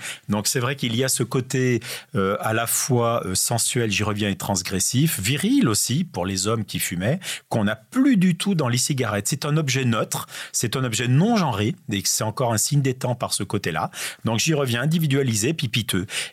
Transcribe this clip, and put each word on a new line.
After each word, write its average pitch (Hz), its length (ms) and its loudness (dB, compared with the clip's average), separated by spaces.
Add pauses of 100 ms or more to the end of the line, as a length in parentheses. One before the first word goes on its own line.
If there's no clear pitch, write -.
(300)
Donc 104 180 0
c'est 139 120 0
vrai 127 160 -2
qu'il 120 200 -4
y 127 80 2
a 131 60 0
ce 127 140 0
côté, 127 560 0 (340)
euh, 98 280 2
à 110 120 0
la 113 140 0
fois, 117 580 2
euh, 92 80 -2
sensuel, 117 580 0
j'y 104 120 0
reviens, 104 260 0
et 95 60 0
transgressif, 101 840 0
viril 170 480 2
aussi 123 360 0
pour 90 240 -4
les 95 200 -2
hommes 113 160 0
qui - 140 -6
fumaient, 95 420 -2 (300)
qu'on 113 140 0
n'a 101 120 2
plus 262 420 2
du 180 180 4
tout 196 180 0
dans 156 140 2
l'e-cigarette. 120 640 0
C'est 151 160 -2
un 147 100 2
objet 135 300 0
neutre, 117 420 0 (240)
c'est - 240 -2
un 131 80 -2
objet 120 240 -2
non 180 300 4
genré, 113 380 0 (140)
et 98 140 0
c'est - 200 -2
encore 110 280 0
un 110 60 2
signe 143 240 2
des 131 140 0
temps 123 200 -2
par - 180 -2
ce 107 100 -2
côté-là. 90 480 -2 (340)
Donc 113 140 0
j'y 160 140 2
reviens, 123 280 0
individualisé, 139 720 2
puis 135 160 -4
piteux. 101 360 -2 (280)